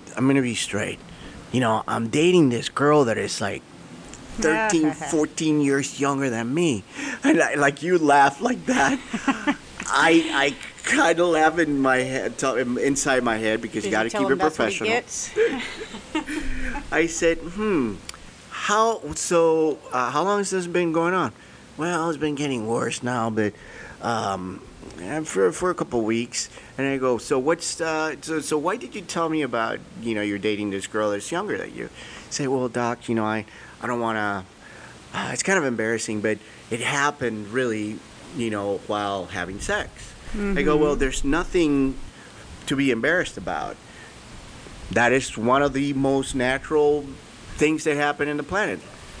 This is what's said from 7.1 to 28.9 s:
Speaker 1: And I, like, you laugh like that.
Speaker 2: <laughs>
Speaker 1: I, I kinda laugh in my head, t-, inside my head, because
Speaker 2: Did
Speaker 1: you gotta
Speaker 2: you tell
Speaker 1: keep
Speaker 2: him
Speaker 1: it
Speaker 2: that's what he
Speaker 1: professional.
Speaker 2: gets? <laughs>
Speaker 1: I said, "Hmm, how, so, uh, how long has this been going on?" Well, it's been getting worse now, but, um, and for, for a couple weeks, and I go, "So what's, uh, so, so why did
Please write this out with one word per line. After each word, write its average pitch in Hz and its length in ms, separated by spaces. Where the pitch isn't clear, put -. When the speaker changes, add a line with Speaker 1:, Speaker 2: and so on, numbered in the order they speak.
Speaker 1:
And 165 180
I, 127 140
like, 143 260
you 175 160
laugh 143 440
like 240 260
that. 254 320
Speaker 2:
<laughs> 226 320
Speaker 1:
I, 160 460
I 139 220
kinda 160 380
laugh 160 320
in 147 220
my 131 180
head, 127 400
t-, 131 220
inside 135 400
my 113 140
head, 110 220
because 110 240
Speaker 2:
Did 101 60
Speaker 1:
you - 20
gotta 107 140
Speaker 2:
you 117 60
tell 208 100
Speaker 1:
keep 196 120
Speaker 2:
him 180 60
Speaker 1:
it - 40
Speaker 2:
that's 156 160
what 113 120
he - 60
Speaker 1:
professional. 208 120
Speaker 2:
gets? - 420
<laughs> 285 760
Speaker 1:
I 160 160
said, 165 320
"Hmm, 175 560
how, 220 500
so, 160 600
uh, 127 200
how 147 120
long 202 160
has 196 120
this 180 160
been 175 240
going 170 220
on?" 160 200
Well, 165 320
it's 160 80
been 147 180
getting 135 320
worse 117 360
now, 123 260
but, 107 240
um, 98 600
and 156 260
for, 185 240
for 175 180
a 170 60
couple 139 280
weeks, 117 460
and 135 100
I 139 100
go, 127 200
"So 135 200
what's, 156 440
uh, 156 400
so, 160 180
so 147 180
why 170 200
did 240 180